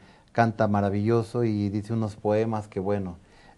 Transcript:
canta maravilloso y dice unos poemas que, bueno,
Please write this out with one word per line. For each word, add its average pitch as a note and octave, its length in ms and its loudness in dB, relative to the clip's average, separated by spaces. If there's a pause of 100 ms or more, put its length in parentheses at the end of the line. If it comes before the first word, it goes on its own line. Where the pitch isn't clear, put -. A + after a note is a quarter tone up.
(320)
canta A2+ 360 2
maravilloso G#2 760 0
y G#2 260 0
dice G#2 240 -4
unos A2 220 -2
poemas G#2+ 520 0
que, - 120 -8
bueno, F#2+ 360 -2 (420)